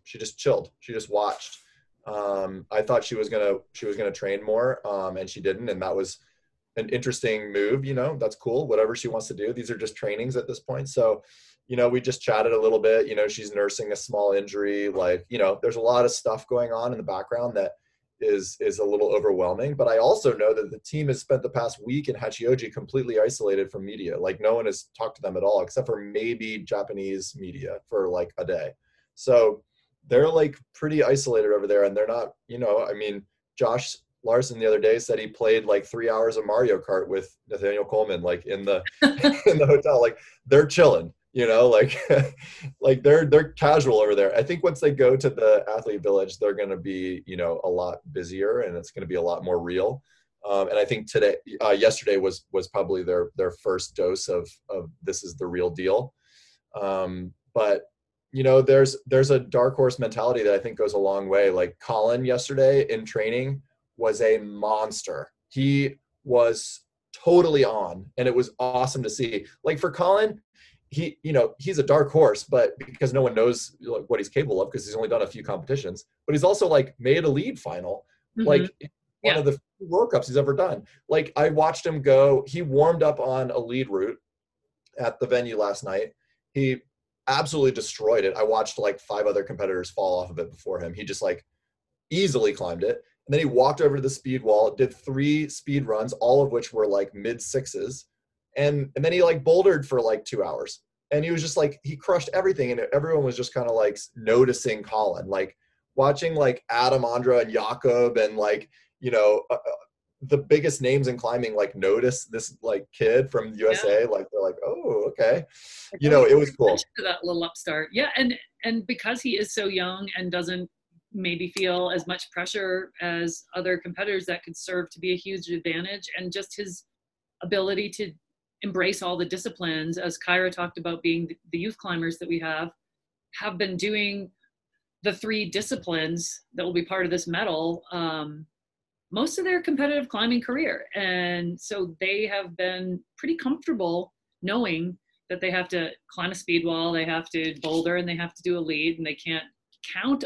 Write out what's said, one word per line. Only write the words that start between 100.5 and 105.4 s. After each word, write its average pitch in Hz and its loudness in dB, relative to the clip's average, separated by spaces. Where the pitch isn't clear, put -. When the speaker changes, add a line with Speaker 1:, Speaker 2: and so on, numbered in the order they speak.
Speaker 1:
And 151 0
he 170 -2
was 165 -2
just, 156 -6
like, 147 0
he 151 -8
crushed 175 0
everything. 175 2
And 120 -2
everyone 151 2
was 123 -2
just 123 -6
kinda, 120 -2
like, 107 2
s-, - -16
noticing 113 4
Colin, 95 -2
like, 95 -4